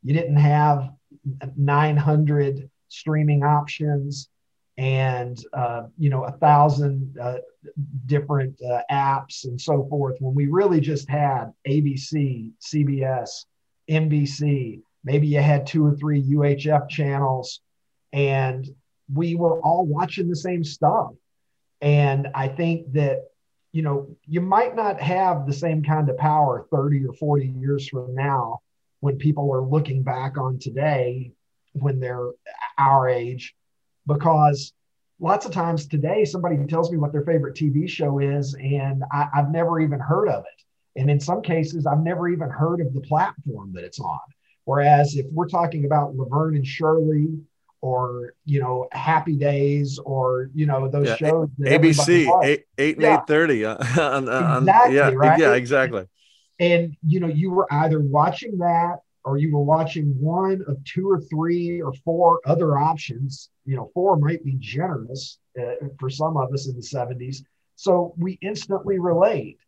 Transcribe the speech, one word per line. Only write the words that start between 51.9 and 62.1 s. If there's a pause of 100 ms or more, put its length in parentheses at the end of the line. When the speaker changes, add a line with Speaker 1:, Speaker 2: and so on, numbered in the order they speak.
Speaker 2:
C,
Speaker 1:
everybody
loves.
Speaker 2:
eight, (140)
eight
and
Speaker 1:
Yeah.
Speaker 2:
eight
thirty,
uh,
<laughs>
on,
on,
Speaker 1:
Exactly,
Speaker 2:
yeah,
Speaker 1:
right?
Speaker 2:
yeah,
exactly. (520)
Speaker 1:
And, (100)
you
know,
you
were
either
watching
that (260)
or
you
were
watching
one
of
two
or
three
or (140)
four